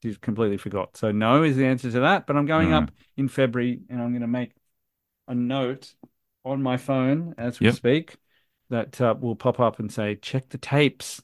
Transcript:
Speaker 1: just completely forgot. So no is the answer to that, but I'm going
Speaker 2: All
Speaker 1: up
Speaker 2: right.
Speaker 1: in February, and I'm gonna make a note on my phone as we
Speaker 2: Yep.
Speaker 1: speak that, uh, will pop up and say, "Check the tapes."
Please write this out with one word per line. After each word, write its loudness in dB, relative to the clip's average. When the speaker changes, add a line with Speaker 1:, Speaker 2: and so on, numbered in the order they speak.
Speaker 1:
just -8
completely -2
forgot. -6
So 0
no 4
is 2
the 2
answer -2
to 0
that, 2
but 0
I'm 2
going 2
Speaker 2:
All 2
Speaker 1:
up 2
Speaker 2:
right. -18
Speaker 1:
in 0
February, 0
and -6
I'm -4
gonna -4
make -4
a -6
note -2
on -4
my 0
phone 0
as -6
we 6
Speaker 2:
Yep. 4
Speaker 1:
speak 0
that, -6
uh, 4
will -4
pop 0
up 2
and -6
say, -2
"Check -6
the -14
tapes." 0